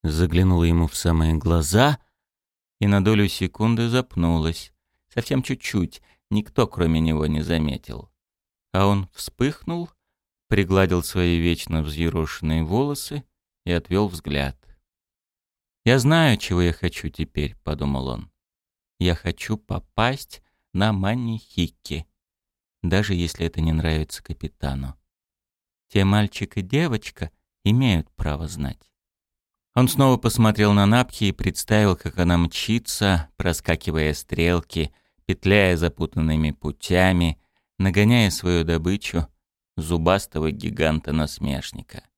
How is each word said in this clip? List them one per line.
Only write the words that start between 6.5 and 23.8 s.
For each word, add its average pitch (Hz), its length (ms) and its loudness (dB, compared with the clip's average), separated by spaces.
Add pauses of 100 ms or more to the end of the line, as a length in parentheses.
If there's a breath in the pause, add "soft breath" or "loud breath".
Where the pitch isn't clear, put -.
кроме 82 320 0
него, 80 280 0
не 76 160 -2
заметил. 78 680 -4 (640)
А 98 140 2
он 98 280 0
вспыхнул, 165 720 -6 (600)
пригладил 95 560 2
свои 87 340 0
вечно 82 460 0
взъерошенные 80 800 -2
волосы 139 580 -4 (420)
и 90 60 -6
отвёл 90 380 0
взгляд. 71 480 -6 (1300)
«Я 123 140 4
знаю, 143 380 4
чего 90 240 -2
я 87 120 2
хочу - 360 -6
теперь», - 560 -6
подумал 69 440 -4
он. 60 220 -10 (680)
«Я 87 160 2
хочу 90 420 -6
попасть - 840 -6 (320)
на 104 180 2
Манихики, 98 1120 -4 (760)
даже 95 320 0
если 85 320 -2
это 80 140 -4
не 80 120 2
нравится 78 500 -2